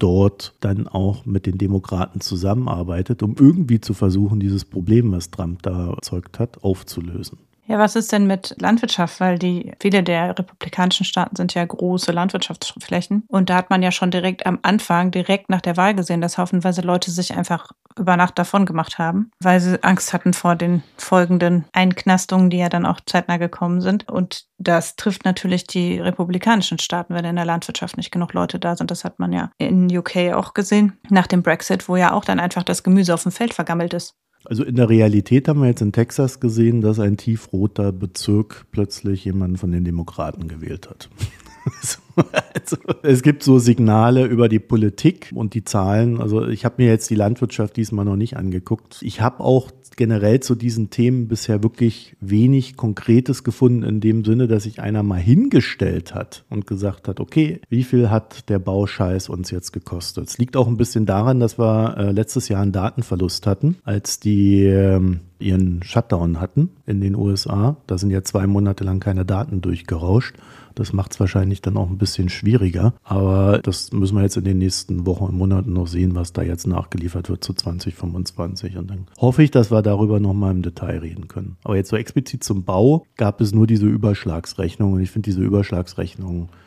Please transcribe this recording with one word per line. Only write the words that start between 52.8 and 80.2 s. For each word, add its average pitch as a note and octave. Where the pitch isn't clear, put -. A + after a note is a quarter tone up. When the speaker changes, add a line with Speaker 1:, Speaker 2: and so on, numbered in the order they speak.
Speaker 1:
gefunden, A#2+
in G#2+
dem A2
Sinne, A2+
dass A2
sich G#2+
einer G#2
mal G2
hingestellt G2
hat -
und G#2
gesagt G2
hat, -
„Okay, D#3
wie B2
viel A#2+
hat -
der G#2
Bauscheiß F#2+
uns F2+
jetzt F2+
gekostet?“ F2
Es -
liegt B2
auch B2+
ein A2+
bisschen A2+
daran, A2
dass A#2
wir, A2
äh, G2+
letztes G#2+
Jahr G2
einen G2+
Datenverlust F#2+
hatten, C#3+
als -
die, G2+
ähm, F#2+
ihren F#2
Shutdown E2+
hatten C#3+
in G2+
den G2
U G#2
S G2
A. G#2+
Da G2
sind G2
ja F#2+
zwei G2
Monate G2+
lang F#2+
keine F#2
Daten F#2+
durchgerauscht. F2+
Das -
macht's -
wahrscheinlich G2
dann G2+
auch F#2+
ein F#2+
bisschen F#2
schwieriger. G2+
Aber G2
das -
müssen G2+
wir G2+
jetzt G2
in F2
den F#2+
nächsten F#2
Wochen F#2
und F#2
Monaten F#2+
noch F2
sehen, F2
was F2
da F2+
jetzt F2
nachgeliefert F2
wird F2+
zu -
zwanzig F2+
fünfundzwanzig. F2+
Und F2+
dann F#2+
hoffe B2+
ich, D3
dass A#2+
wir A2
darüber G#2